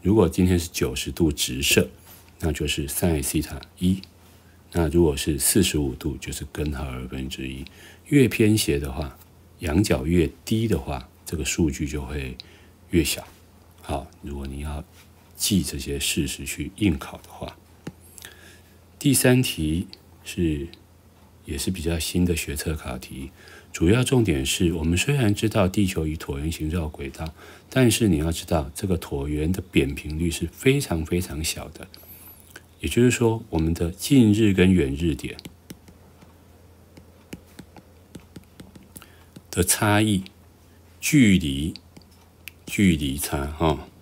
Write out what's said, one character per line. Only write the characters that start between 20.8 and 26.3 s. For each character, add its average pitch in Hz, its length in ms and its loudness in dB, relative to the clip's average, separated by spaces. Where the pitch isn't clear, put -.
也 - 120 -8
是 85 140 -4
比 92 100 -6
较 82 180 -2
新 90 260 0
的 85 120 2
学 - 180 -6
测 78 200 -4
考 64 240 -10
题， 64 320 -14
主 85 160 2
要 123 160 4
重 127 180 4
点 76 220 0
是 85 300 0
我 80 100 -4
们 85 120 2
虽 143 180 0
然 117 200 2
知 113 140 -2
道 104 200 2
地 101 180 2
球 82 200 -2
以 78 100 -4
椭 71 220 -8